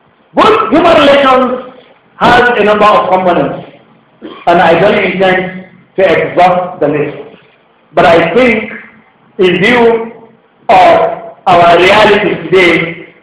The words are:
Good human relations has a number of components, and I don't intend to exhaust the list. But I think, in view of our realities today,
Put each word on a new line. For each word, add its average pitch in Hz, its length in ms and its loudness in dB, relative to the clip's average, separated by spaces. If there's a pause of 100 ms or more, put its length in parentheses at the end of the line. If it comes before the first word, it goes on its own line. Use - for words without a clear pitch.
(360)
Good 440 360 0
human 330 220 2
relations 269 720 0 (500)
has 240 300 2 (100)
a 208 60 0
number 214 200 0
of - 280 0
components, 175 640 -4 (440)
and - 380 -4
I 175 200 2
don't 208 240 0
intend 185 640 -4 (300)
to 190 60 -2
exhaust 175 800 0
the 147 80 -2
list. - 500 -8 (560)
But 175 120 2
I 170 280 2
think, 226 380 0 (640)
in 180 240 0
view 233 500 0 (560)
of - 800 0
our 170 320 2
realities 202 720 0
today, 165 720 -2